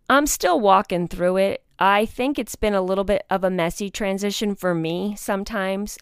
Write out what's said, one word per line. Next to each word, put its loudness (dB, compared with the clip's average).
I'm 6
still 0
walking 4
through 0
it. 0
I 4
think -4
it's -6
been 0
a 2
little 0
bit 0
of 0
a 0
messy -2
transition -4
for -2
me -4
sometimes, -6